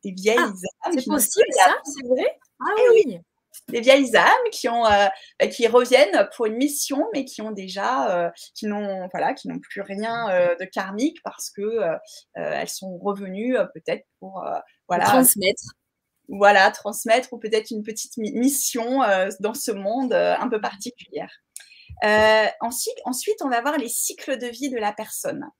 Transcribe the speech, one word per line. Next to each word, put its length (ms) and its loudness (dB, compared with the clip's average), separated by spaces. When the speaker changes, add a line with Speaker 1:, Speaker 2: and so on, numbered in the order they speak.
Speaker 1:
Des 80 -8
vieilles 260 2
Speaker 2:
Ah, 500 -4
Speaker 1:
âmes 80 -2
Speaker 2:
c'est 80 2
Speaker 1:
qui 60 -6
n'ont 60 2
Speaker 2:
possible, 300 4
Speaker 1:
pas 100 8
Speaker 2:
ça ? 100 6
C'est 220 -12
vrai ? 320 0
Ah 60 -8
Speaker 1:
Eh 120 6
oui. 160 8
Speaker 2:
oui. 140 -8
Speaker 1:
Des 100 -2
vieilles 380 4
âmes 340 4
qui 160 -6
ont, 180 0
euh, 220 6
qui 180 -2
reviennent 680 4
pour 120 -2
une 100 -4
mission, 560 -2
mais 100 -4
qui 180 -14
ont 100 -8
déjà, 760 -2
euh, 40 -2
qui 120 -10
n'ont, 480 -6
voilà, 200 -2
qui 140 -12
n'ont 120 -8
plus 220 -12
rien, 480 -6
euh, 260 2
de 100 -10
karmique 580 -4
parce 280 -12
que, 100 -12
euh, 320 -2
euh, 40 -6
elles 320 -4
sont 300 -12
revenues, 600 -4
euh, 100 0
peut-être 380 -8
pour, 240 -14
euh, 80 -6
Speaker 2:
Pour 100 -6
Speaker 1:
voilà. 160 2
Speaker 2:
transmettre. 580 2
Speaker 1:
Voilà, 440 6
transmettre 600 -2
ou 60 -12
peut-être 340 -4
une 120 -8
petite 340 -12
mi-, 160 -6
mission, 720 -2
euh, 260 2
dans 140 -4
ce 180 -6
monde, 400 -4
euh, 260 2
un 120 -2
peu 100 -2
particulière. 720 -10
Euh, 420 6
ensuite, 460 -6
ensuite, 360 -4
on 80 -2
va 120 0
voir 160 -2
les 120 -4
cycles 480 -6
de 100 -8
vie 220 -6
de 80 -6
la 140 -2
personne. 580 -10